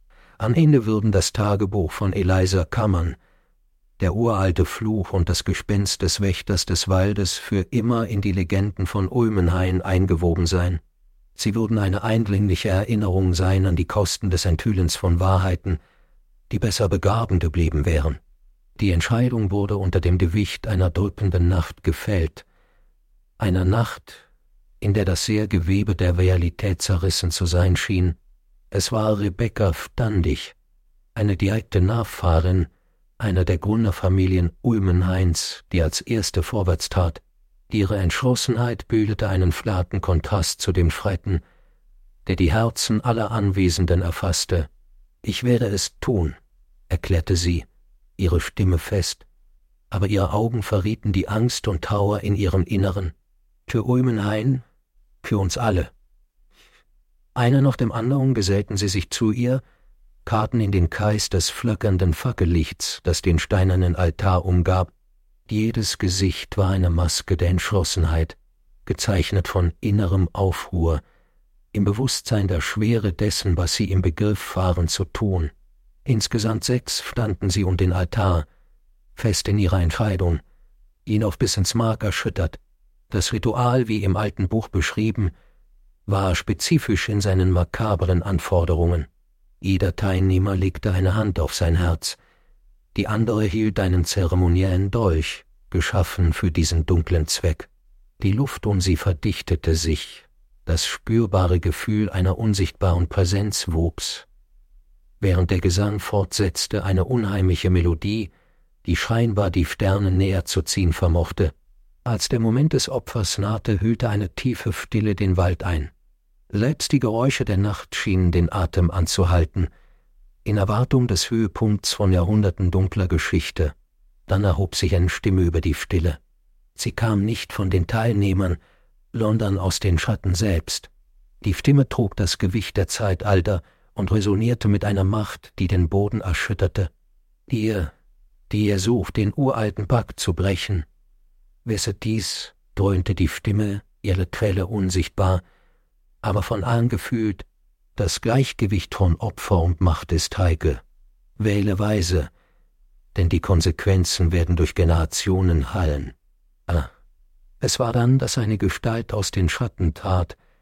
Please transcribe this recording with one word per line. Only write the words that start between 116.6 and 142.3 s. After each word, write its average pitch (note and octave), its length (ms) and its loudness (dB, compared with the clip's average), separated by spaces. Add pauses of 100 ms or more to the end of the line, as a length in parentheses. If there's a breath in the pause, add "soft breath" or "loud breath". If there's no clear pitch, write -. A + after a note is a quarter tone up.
die C#3+ 60 4
Geräusche A#2 460 0
der G2 120 0
Nacht G2 380 -2
schienen F#2 360 2
den E2+ 200 2
Atem F2 380 0
anzuhalten, E2+ 760 0 (760 soft breath)
in G#2 140 0
Erwartung A#2 500 2
des G#2 220 -2
Höhepunkts G#2+ 640 -2
von G2 180 2
Jahrhunderten F#2 600 2
dunkler F#2+ 360 0
Geschichte. E2 640 -2 (520)
Dann G2 180 0
erhob F#2+ 300 0
sich F#2 220 0
eine F2 140 2
Stimme F#2 340 0
über E2 180 0
die D#2 140 -2
Stille. E2 420 -2 (560)
Sie - 180 -6
kam G#2+ 340 0
nicht - 280 -6
von F#2+ 160 -4
den F#2 160 0
Teilnehmern, G2+ 720 0 (540 soft breath)
sondern G#2+ 480 0
aus F2+ 200 -2
den F2 200 2
Schatten F#2+ 340 -2
selbst. F2+ 560 -2 (540)
Die G2 100 0
Stimme C#3 360 4
trug - 260 -2
das - 240 -2
Gewicht G2+ 380 -4
der F#2+ 100 0
Zeitalter F#2+ 760 0 (320 soft breath)
und - 180 -4
resonierte G#2+ 580 2
mit G2+ 160 2
einer G2+ 180 0
Macht, G#2 560 -4
die F#2+ 80 0
den F2+ 220 2
Boden G2+ 320 0
erschütterte. - 680 -2 (580)
„Ihr, G#2+ 440 -2 (600)
die G#2+ 140 0
ihr G2+ 140 2
sucht, G2+ 380 0
den G#2 180 0
uralten A2+ 520 -2
Pakt - 320 0
zu - 140 0
brechen. F#2 520 -2 (800)
Wisset G#2 380 -4
dies“, - 520 -6 (180)